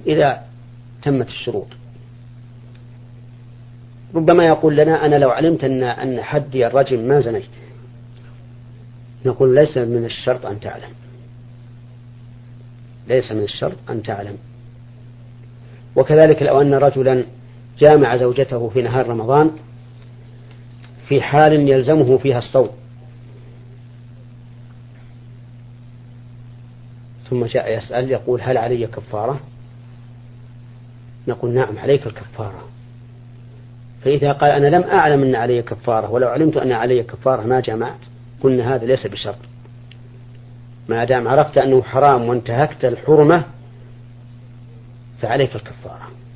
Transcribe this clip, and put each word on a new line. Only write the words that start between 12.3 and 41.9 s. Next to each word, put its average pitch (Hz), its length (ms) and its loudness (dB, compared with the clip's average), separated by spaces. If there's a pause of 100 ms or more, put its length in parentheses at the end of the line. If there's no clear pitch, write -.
ليس 123 240 0
من 107 100 -2
الشرط 151 340 -6 (140)
أن 110 120 -6
تعلم". 101 340 -10 (1600)
وكذلك 151 460 6
لو 139 180 2
أن 143 140 4
رجلا 131 500 2 (540)
جامع 147 380 6
زوجته 123 520 -2
في 120 140 -2
نهار 117 260 -2
رمضان 127 420 2 (1600)
في - 140 0
حال 151 300 4
يلزمه 135 680 4
فيها 135 200 0
الصوم، 123 320 0 (4000)
ثم 123 140 -2
جاء 113 340 -4
يسأل 123 320 -6
يقول: 123 320 -2
"هل 131 160 -2
علي 117 280 -4
كفارة؟" 113 540 -8 (1900)
نقول: 120 260 -6
"نعم 113 240 -2
عليك 139 280 0
الكفارة". - 640 -14 (1400)
فإذا 143 280 0
قال: 147 180 2
"أنا 143 260 2
لم - 60 2
أعلم 156 400 2
أن 131 120 0
علي 120 280 -2
كفارة، 110 480 -4
ولو 123 180 0
علمت 151 280 0
أن 135 160 -2
علي 120 300 -2
كفارة 127 400 -2
ما 123 180 0
جامعت"، 117 380 -6 (420)
قلنا: 127 340 0
"هذا 113 120 -6
ليس 123 200 -2
بشرط، 101 300 -10 (1500)
ما 117 160 -2
دام 123 240 -2
عرفت 143 300 2
أنه 131 240 4
حرام 135 460 2